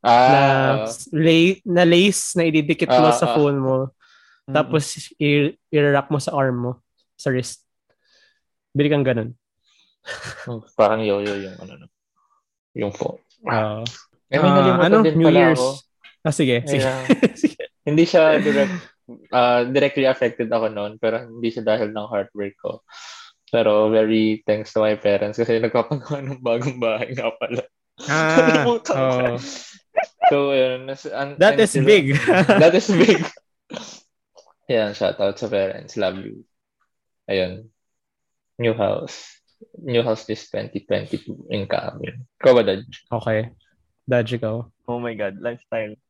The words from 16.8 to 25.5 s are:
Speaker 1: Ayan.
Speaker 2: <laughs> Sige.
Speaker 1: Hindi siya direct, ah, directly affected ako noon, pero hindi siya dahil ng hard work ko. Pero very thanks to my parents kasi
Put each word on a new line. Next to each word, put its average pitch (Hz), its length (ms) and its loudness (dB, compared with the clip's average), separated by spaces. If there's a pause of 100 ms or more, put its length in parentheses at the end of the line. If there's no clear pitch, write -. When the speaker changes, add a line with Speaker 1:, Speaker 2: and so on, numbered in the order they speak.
Speaker 1:
Ayan. 131 220 -2 (200)
Speaker 2:
<laughs> - 140 0
Sige. - 260 -4 (200)
Speaker 1:
Hindi 151 240 2
siya 156 320 4
direct, 143 320 0 (580)
ah, 123 380 2
directly 135 400 2
affected 120 400 -2
ako 113 240 -2
noon, 104 240 -8
pero 113 260 -4
hindi 117 300 -8
siya 110 160 -6
dahil 107 240 -2
ng 107 160 -10
hard 101 240 -6
work 101 260 -10
ko. 107 220 -12 (720)
Pero 107 400 2
very 110 500 2
thanks 107 300 -4
to 113 80 -2
my 107 160 0
parents 104 400 -2
kasi 117 240 -2